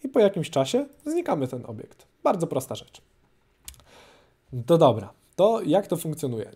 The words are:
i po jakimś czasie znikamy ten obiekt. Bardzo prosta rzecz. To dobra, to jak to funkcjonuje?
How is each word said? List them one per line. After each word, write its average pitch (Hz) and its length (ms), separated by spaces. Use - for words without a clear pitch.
i 277 60
po 277 100
jakimś 196 300
czasie 233 360
znikamy 294 420
ten 127 180
obiekt. - 420
Bardzo 175 240
prosta - 280
rzecz. - 260
To 170 120
dobra, 120 360
to 226 260
jak 185 260
to 175 100
funkcjonuje? 139 580